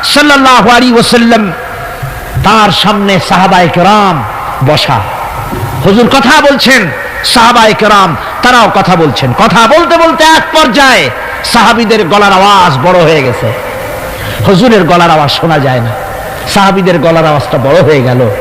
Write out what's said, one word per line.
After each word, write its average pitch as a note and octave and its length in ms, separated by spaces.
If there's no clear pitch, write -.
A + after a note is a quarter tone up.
সাল্লাল্লাহু C4+ 640
আলাইহি A#3+ 240
ওয়াসাল্লাম, A3+ 600
তার G#3 260
সামনে G3+ 480
সাহাবায়ে F#3 400
কেরাম F3+ 560
বসা, C#3 340
হুজুর A3 240
কথা C4+ 320
বলছেন, C4 480
সাহাবায়ে A3+ 500
কেরাম G3+ 420
তারাও A#3+ 320
কথা F#3+ 220
বলছেন। C#3 360
কথা G3+ 340
বলতে E4 300
বলতে E4 280
এক D#4+ 180
পর্যায়ে C4 580
সাহাবীদের A3 640
গলার G3+ 240
আওয়াজ F#3+ 460
বড় F3 240
হয়ে D#3 200
গেছে, A#2+ 300
হুজুরের G3+ 360
গলার F3 260
আওয়াজ D3+ 200
শোনা D#3+ 280
যায় C3 220
না, A#2 100
সাহাবীদের F#3+ 440
গলার E3 280
আওয়াজটা D3 320
বড় C#3 240
হয়ে C#3+ 200
গেল। B2 280